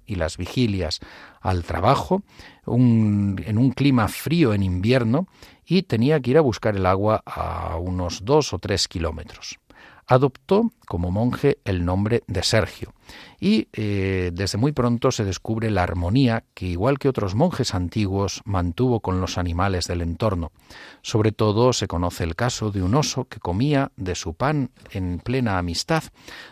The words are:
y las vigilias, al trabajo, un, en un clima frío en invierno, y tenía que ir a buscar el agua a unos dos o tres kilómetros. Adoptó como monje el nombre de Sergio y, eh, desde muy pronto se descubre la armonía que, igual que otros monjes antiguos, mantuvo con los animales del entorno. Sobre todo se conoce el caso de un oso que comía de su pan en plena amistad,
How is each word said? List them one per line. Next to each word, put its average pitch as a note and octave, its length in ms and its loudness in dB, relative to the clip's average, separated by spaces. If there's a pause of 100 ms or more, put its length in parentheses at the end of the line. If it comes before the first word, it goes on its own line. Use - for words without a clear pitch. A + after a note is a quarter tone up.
y G#2 100 -8
las D#2+ 220 -2
vigilias, F#2+ 600 -2 (400)
al F2+ 240 -2
trabajo, A#2 600 0 (420)
un, G#2+ 800 4
en G#2+ 120 0
un C3 140 4
clima B2+ 360 2
frío D3 460 2
en G2+ 100 2
invierno, A2+ 640 2 (420)
y F3+ 140 2
tenía C3 380 2
que A#2+ 100 -2
ir C#3 60 6
a E3 40 8
buscar A2+ 360 0
el F#2+ 80 0
agua G2 400 2
a E2 520 -6
unos F2+ 460 -6
dos C#3 300 2
o F#2 60 -6
tres - 280 -2
kilómetros. - 720 -8 (480)
Adoptó C#3+ 640 2 (160)
como F2 240 -2
monje A#2+ 540 0
el F#2 180 0
nombre G2+ 440 0
de F2 140 -2
Sergio - 520 -2 (480)
y, G#3+ 320 2
eh, F#2+ 600 -2
desde G2 240 -2
muy C3 140 2
pronto A#2+ 400 2
se A2 140 -2
descubre G#2 440 -2
la F#2+ 140 2
armonía F#2+ 680 2
que, - 120 -8
igual F#2 320 0
que C#3 120 0
otros G#2 260 -2
monjes D#3 400 0
antiguos, G2 720 -2
mantuvo G#2 560 0
con F#2 180 -2
los F#2 180 -4
animales F2+ 500 -2
del F2+ 140 -2
entorno. E2+ 520 -2 (480)
Sobre G#2+ 320 2
todo A2 400 2
se G2+ 140 -2
conoce F2 360 -2
el E2 120 -4
caso A2+ 360 -2
de G2 100 -2
un F#2 140 2
oso C#3 300 -2
que - 140 -16
comía C3+ 580 0
de F#2 180 -4
su - 180 -8
pan C#3 380 -2 (200)
en F2+ 280 -4
plena B2 380 -2
amistad, F2 460 -2 (480)